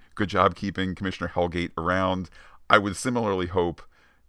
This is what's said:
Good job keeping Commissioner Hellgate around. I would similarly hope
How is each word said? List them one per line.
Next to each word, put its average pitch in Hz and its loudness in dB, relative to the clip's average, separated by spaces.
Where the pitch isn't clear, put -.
Good 101 -2
job 92 4
keeping 92 -4
Commissioner 92 -6
Hellgate 87 -2
around. 92 -2
I 104 8
would 101 0
similarly 104 -2
hope 87 0